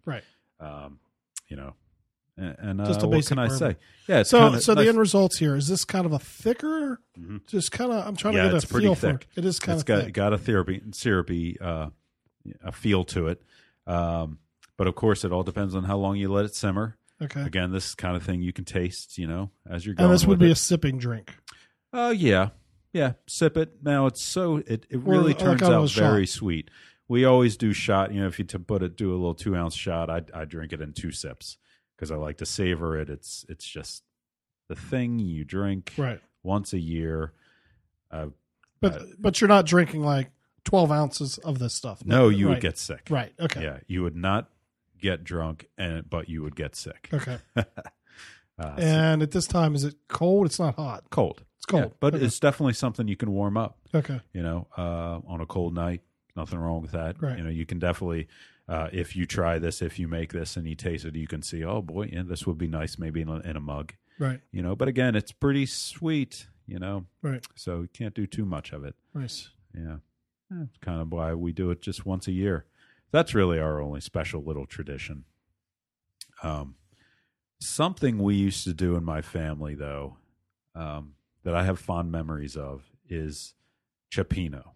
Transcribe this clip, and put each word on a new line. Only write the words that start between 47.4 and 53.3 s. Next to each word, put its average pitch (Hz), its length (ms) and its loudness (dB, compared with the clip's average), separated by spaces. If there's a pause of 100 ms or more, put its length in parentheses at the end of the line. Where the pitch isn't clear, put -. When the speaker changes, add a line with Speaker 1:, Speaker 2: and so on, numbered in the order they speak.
Speaker 2:
<laughs> 113 80 2 (920)
Uh, 78 200 -8
so 180 60 -6
Speaker 1:
And 156 380 4
at 151 100 0
this 180 160 -2
time, 160 280 2
is 139 80 0
it 147 120 -4 (120)
cold? 190 380 4
It's - 140 0
not 156 160 0
hot. 127 340 -8
Speaker 2:
Cold. - 340 0 (140)
Speaker 1:
It's - 80 -18
cold. 160 180 4
Speaker 2:
Yeah, - 60 -2 (100)
but 147 160 4
Speaker 1:
Okay. 135 80 2
Speaker 2:
it's 113 160 0
definitely 139 320 2
something 117 340 -2
you 101 120 -2
can 104 160 -2